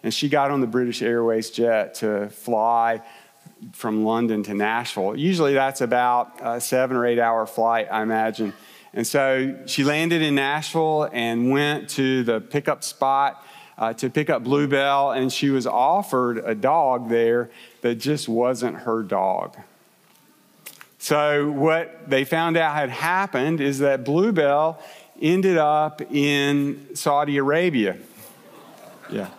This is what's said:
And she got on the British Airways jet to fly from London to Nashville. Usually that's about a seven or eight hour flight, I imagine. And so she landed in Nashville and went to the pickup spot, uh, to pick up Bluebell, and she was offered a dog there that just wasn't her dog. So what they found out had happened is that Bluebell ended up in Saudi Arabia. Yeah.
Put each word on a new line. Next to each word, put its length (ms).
And 100
she 160
got 220
on 100
the 60
British 340
Airways 480
jet 460
to 340
fly 720
from 320
London 400
to 100
Nashville. 640
Usually 400
that's 260
about 600
a 200
seven 340
or 120
eight 100
hour 300
flight, 440
I 120
imagine. 500
And 120
so 500
she 180
landed 380
in 140
Nashville 760
and 380
went 420
to 320
the 160
pickup 440
spot, 600
uh, 160
to 180
pick 180
up 140
Bluebell, 680
and 220
she 160
was 160
offered 800
a 80
dog 560
there 400
that 140
just 340
wasn't 480
her 240
dog. 560
So 500
what 600
they 160
found 320
out 180
had 160
happened 680
is 200
that 260
Bluebell 760
ended 380
up 440
in 840
Saudi 420
Arabia. 600
Yeah. 300